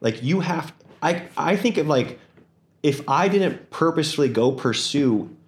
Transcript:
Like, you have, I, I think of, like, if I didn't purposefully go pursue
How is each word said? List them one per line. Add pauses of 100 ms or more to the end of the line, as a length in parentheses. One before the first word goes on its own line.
Like,
you
have, (300)
I, (120)
I
think
of,
like, (640)
if
I
didn't
purposefully
go
pursue (180)